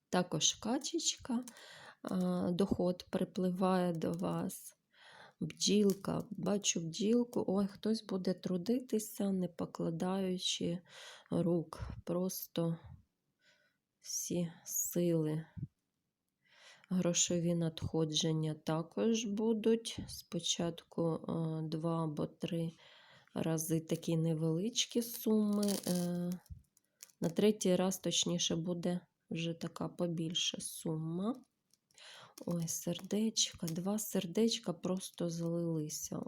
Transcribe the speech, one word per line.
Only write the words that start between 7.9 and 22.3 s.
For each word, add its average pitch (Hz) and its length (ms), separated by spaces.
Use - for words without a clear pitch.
буде 185 300
трудитися, 202 1000
не 185 160
покладаючи 180 1300
рук. 170 540
Просто 170 720
всі 175 460
сили. 160 840
Грошові 175 680
надходження 160 1000
також 202 720
будуть. 220 840
Спочатку, - 960
е, 160 580
два 160 420
або 160 220
три 165 480